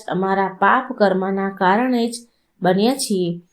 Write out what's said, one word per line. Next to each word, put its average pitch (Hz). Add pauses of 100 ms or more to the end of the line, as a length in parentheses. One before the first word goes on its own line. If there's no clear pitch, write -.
અમારા 190
પાપ 233
કર્મના 196
કારણે 233
જ 233 (480)
બન્યા 196
છીએ. 180 (120)